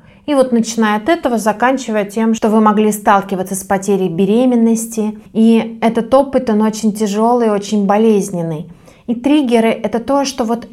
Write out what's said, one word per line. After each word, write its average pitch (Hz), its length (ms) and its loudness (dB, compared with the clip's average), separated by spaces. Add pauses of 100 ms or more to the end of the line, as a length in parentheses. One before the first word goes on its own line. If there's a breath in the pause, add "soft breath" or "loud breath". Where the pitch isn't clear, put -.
(260 soft breath)
И 294 80 0
вот 254 180 2
начиная 220 440 0
от 214 140 -2
этого, 311 260 0
заканчивая 214 720 -2
тем, 226 280 0
что 226 140 0
вы 220 140 4
могли 214 300 2
сталкиваться 196 600 -2
с 190 80 -8
потерей 196 460 -2
беременности, 220 1080 0 (160 loud breath)
и 226 480 2
этот 233 320 0
опыт, 269 340 2
он 214 140 2
очень 214 320 -2
тяжёлый, 220 560 0
очень 202 340 -2
болезненный. 196 880 0 (340 loud breath)
И 240 80 -4
триггеры — 240 540 2 (160)
это 208 140 -4
то, 277 260 -2
что 269 200 -4
вот 226 280 -4